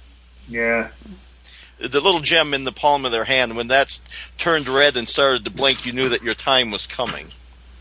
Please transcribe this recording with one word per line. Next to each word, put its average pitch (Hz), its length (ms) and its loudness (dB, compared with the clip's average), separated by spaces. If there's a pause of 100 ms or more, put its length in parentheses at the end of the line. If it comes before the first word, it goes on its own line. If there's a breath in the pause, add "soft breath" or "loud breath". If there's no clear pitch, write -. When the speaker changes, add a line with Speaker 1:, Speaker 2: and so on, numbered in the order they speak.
(480)
Speaker 1:
Yeah. 117 400 -2 (920 loud breath)
Speaker 2:
The 131 200 -2
little 170 200 2
gem 151 340 2
in 135 100 -4
the 127 80 -4
palm 143 320 0
of 123 80 -2
their 113 120 0
hand, 123 320 0
when 117 120 -4
that's 139 320 2 (380 loud breath)
turned 156 300 0
red 135 280 4
and 113 120 -2
started 135 360 2
to 110 60 -8
blink, 131 340 0
you 123 80 -6
knew 131 160 0
that 117 140 -2
your 113 120 -2
time 127 360 0
was 101 160 -4
coming. 78 420 -6 (520)